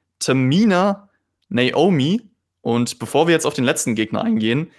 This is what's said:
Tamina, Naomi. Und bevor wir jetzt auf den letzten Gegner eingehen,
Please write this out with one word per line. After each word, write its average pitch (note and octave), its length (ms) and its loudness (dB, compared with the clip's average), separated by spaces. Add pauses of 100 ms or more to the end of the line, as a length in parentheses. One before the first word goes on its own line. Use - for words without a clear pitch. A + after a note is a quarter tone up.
(180)
Tamina, F#3 920 0 (420)
Naomi. D3 720 0 (400)
Und A#2+ 360 -2
bevor C#3+ 280 0
wir F3 60 4
jetzt D#3 140 2
auf D3 80 -4
den C3 100 -2
letzten C3 300 -2
Gegner A2 280 -2
eingehen, A#2 560 -2